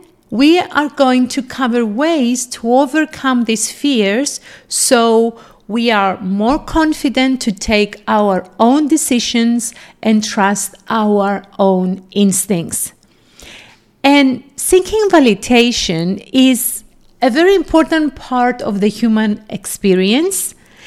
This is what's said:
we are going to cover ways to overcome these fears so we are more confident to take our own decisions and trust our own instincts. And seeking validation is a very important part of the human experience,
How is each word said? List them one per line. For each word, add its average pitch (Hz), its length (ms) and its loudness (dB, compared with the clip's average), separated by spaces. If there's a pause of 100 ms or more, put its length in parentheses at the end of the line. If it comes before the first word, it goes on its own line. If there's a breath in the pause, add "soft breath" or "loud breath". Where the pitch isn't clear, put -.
(300)
we 294 300 2
are 294 300 -4
going 254 400 0
to 269 120 -6
cover 240 440 -4
ways 247 640 -2
to 233 260 -4
overcome 277 720 0
these 220 260 -4
fears 240 680 -2 (260 loud breath)
so 233 720 2 (280 loud breath)
we 233 240 -2
are 196 300 0
more 208 360 0
confident 269 840 -2
to 233 100 -2
take 208 560 -2
our 202 420 0 (100)
own 269 280 2
decisions 240 840 0 (300 loud breath)
and 214 220 2
trust 202 500 -2 (160)
our 202 540 0 (160)
own 185 520 0
instincts. 190 840 -2 (1120 loud breath)
And 277 400 2 (120)
seeking 392 540 0
validation 226 1200 2
is 262 500 2 (380)
a 262 80 2
very 339 240 4
important 320 600 0
part 247 480 -2
of 202 160 -4
the 208 80 2
human 214 600 -2
experience, 208 1080 -2 (320 loud breath)